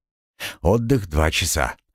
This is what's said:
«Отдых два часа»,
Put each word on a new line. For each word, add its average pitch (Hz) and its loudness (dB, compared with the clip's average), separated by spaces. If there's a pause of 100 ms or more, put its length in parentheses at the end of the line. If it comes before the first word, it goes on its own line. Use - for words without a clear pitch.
(600)
«Отдых 113 2
два 78 2
часа», 80 -2 (180)